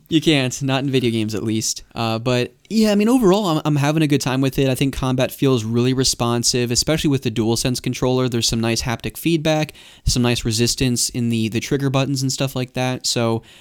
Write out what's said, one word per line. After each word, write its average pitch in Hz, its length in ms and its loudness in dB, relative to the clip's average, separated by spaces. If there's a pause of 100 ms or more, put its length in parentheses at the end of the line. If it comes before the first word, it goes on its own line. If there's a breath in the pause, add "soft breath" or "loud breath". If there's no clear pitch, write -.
You 165 100 2
can't, 139 440 0
not 135 200 0
in 143 60 -2
video 123 220 2
games 110 240 -2
at - 80 -4
least. 110 400 -4 (100)
Uh, 113 240 -4
but 123 380 -2 (160)
yeah, 214 200 4
I 202 40 2
mean, 208 120 2
overall, 220 380 4
I'm, 156 180 0
I'm 151 120 2
having 147 260 2
a 156 60 4
good 139 140 2
time 131 200 -2
with 135 160 0
it. 139 100 2
I 131 60 0
think 135 220 0
combat 131 360 0
feels 131 320 2
really 120 300 2
responsive, 120 800 0
especially 151 400 0
with 131 100 0
the 123 80 -4
DualSense 117 540 0
controller. 127 440 0
There's 117 200 -2
some 117 120 0
nice 113 220 0
haptic 113 340 -6
feedback, 156 580 0 (300 loud breath)
some - 200 2
nice 120 200 0
resistance 120 640 0
in 120 200 -2
the, 113 200 0
the 113 100 -4
trigger 139 320 -2
buttons 135 320 -2
and 135 100 -2
stuff 135 220 -4
like 127 180 -6
that. 127 320 -4
So 113 380 0 (180 loud breath)